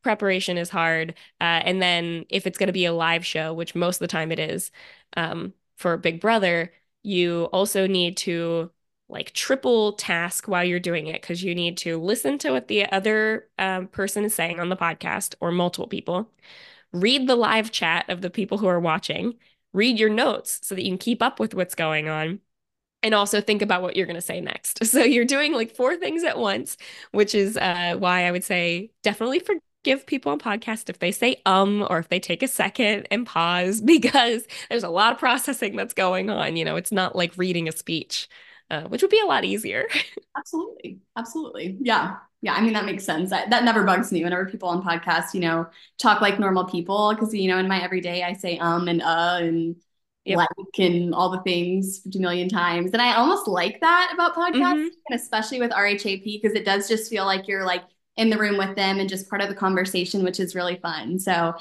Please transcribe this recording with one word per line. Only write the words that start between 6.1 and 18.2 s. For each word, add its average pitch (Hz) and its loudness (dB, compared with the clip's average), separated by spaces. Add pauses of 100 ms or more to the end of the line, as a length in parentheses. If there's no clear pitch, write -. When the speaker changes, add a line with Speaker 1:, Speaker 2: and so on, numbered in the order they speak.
Speaker 1:
Brother, 185 2 (300)
you 175 0 (100)
also 190 2
need 185 0
to, 170 -4 (380)
like, - -10
triple 240 2
task 175 -4
while 180 0
you're 180 0
doing 170 -4
it, 160 -8
'cause 175 -6
you 175 -4
need 175 -4
to 165 -4
listen 254 -2
to 202 -2
what 262 -2
the 202 0
other, 214 0 (120)
um, 190 -2
person 208 -2
is 214 -2
saying 170 -4
on 175 -4
the 180 -2
podcast, 170 -4
or 170 -2
multiple 175 0
people, 202 -6 (640)
read 247 2
the 254 4
live 220 2
chat 170 0
of 180 -6